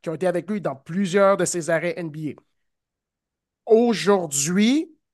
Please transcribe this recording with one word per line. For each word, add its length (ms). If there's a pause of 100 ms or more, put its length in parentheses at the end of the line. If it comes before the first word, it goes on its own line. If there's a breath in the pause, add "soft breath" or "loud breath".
qui 80
ont 60
été 120
avec 220
lui 140
dans 120
plusieurs 600
de 80
ses 240
arrêts 300
N 100
B 80 (140)
A. 100 (1300)
Aujourd'hui, 1300 (160)